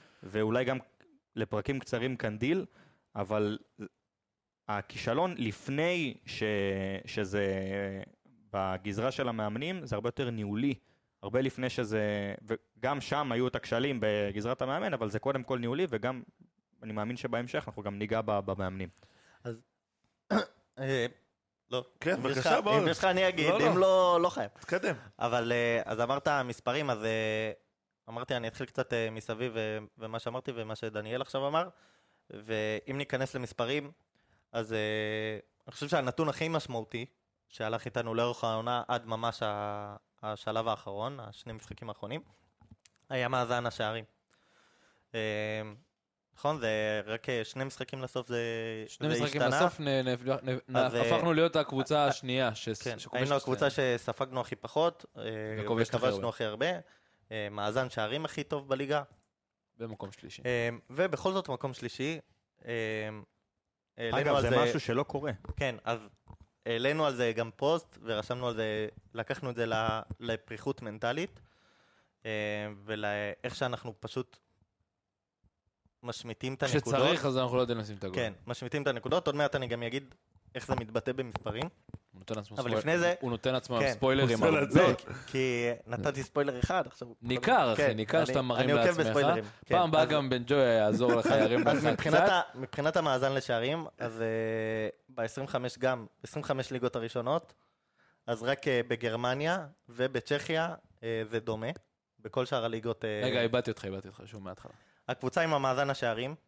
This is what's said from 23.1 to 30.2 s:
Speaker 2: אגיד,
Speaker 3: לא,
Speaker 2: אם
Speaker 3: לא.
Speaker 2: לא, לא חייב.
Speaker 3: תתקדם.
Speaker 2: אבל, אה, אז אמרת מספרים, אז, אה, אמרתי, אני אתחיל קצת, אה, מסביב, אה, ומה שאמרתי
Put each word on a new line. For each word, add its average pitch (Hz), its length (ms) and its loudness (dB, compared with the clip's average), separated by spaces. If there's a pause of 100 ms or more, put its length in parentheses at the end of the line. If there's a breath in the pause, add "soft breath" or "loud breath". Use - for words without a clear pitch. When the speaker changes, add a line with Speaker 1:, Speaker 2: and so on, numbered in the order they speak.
Speaker 2:
אגיד, 165 220 2
Speaker 3:
לא, 185 80 4 (140)
Speaker 2:
אם 175 60 4
Speaker 3:
לא. - 40 6
Speaker 2:
לא, 185 400 8
לא 175 80 4
חייב. 104 200 -4 (100)
Speaker 3:
תתקדם. 180 360 -2 (240)
Speaker 2:
אבל, 120 320 2
אה, 117 340 4
אז 110 160 -2
אמרת 135 260 0
מספרים, 135 640 0
אז, 110 160 0
אה, 110 460 0 (580)
אמרתי, 120 260 -4
אני 117 120 -2
אתחיל 127 180 -8
קצת, - 280 -4
אה, 113 180 0
מסביב, 113 460 -6
אה, 113 40 -2 (360)
ומה 113 220 -8
שאמרתי 123 360 -6